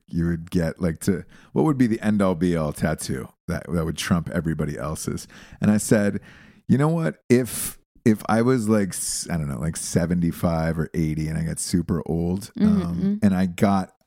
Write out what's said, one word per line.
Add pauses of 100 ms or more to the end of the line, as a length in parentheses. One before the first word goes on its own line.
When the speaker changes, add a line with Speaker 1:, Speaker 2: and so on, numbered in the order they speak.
Speaker 1:
you
would
get,
like,
to, (300)
what
would
be
the
end
all
be
all
tattoo (180)
that,
that
would
trump
everybody
else's? (320)
And
I
said, (480)
"You
know
what?
If, (240)
if
I
was,
like,
s-,
I
don't
know,
like,
seventy-five
or
eighty
and
I
got
super
old,
um,
Speaker 2:
Mm-hmm.
Speaker 1:
and
I
got (140)